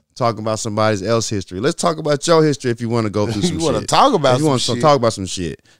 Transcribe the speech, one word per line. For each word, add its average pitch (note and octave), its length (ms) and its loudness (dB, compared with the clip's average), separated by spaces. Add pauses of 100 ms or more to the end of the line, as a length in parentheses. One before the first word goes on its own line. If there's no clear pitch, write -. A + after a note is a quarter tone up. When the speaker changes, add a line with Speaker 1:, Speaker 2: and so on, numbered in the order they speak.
(160)
Speaker 1:
talking A#2 240 -2
about A2 180 -2
somebody G#2+ 480 -2
else's A#2 240 0
history. F#2+ 300 -6
Let's D3 200 -2
talk E3+ 180 0
about D3+ 280 -2
your D#3+ 180 4
history C3 280 0
if A2+ 80 -8
you A#2 80 -4
wanna A2+ 220 0
go G#2 180 -2
through G#2+ 140 -2
Speaker 2:
<laughs> - 0 -
You F3+ 60 2
Speaker 1:
some D#3 120 -4
Speaker 2:
wanna C3+ 200 0
Speaker 1:
shit. - 80 -8
Speaker 2:
talk A#3 240 4
about C#3 220 2
Speaker 1:
If B2+ 60 2
you D3+ 40 0
Speaker 2:
some D#3+ 60 2
Speaker 1:
want B2 120 2
to B2 100 -2
Speaker 2:
shit. A#2+ 80 -4
Speaker 1:
talk D3 160 6
about A#2 160 2
some F#2+ 140 -6
shit. E2+ 360 -6 (180)